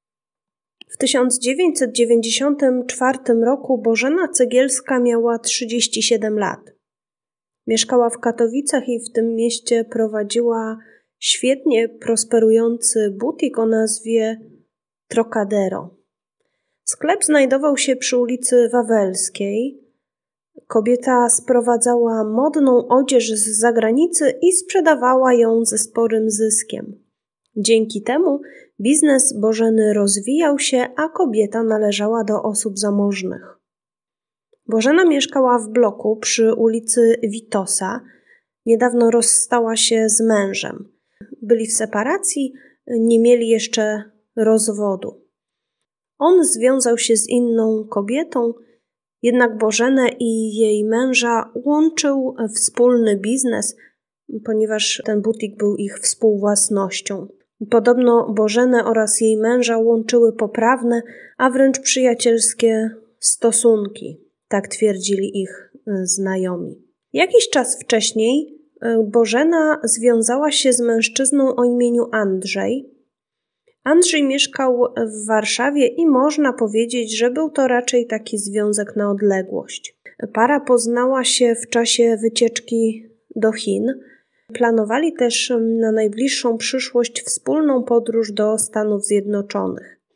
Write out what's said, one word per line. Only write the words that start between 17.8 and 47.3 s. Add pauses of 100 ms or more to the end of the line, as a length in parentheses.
przy
ulicy
Wawelskiej. (840)
Kobieta
sprowadzała
modną
odzież
z
zagranicy
i
sprzedawała
ją
ze
sporym
zyskiem. (520)
Dzięki
temu (400)
biznes
Bożeny
rozwijał
się, (100)
a
kobieta
należała
do
osób
zamożnych. (1080)
Bożena
mieszkała
w
bloku
przy
ulicy
Witosa. (680)
Niedawno
rozstała
się
z
mężem. (540)
Byli
w
separacji, (340)
nie
mieli
jeszcze (340)
rozwodu. (920)
On
związał
się
z
inną